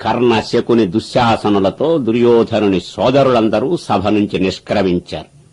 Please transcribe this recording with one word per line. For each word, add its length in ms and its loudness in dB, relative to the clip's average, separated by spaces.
కర్ణ, 380 0
శకుని, 460 0
దుశ్శాసనులతో 1120 0
దుర్యోధనుని 840 2
సోదరులందరూ 1000 0
సభ 300 -4
నుంచి 320 0
నిష్క్రమించారు. 840 -4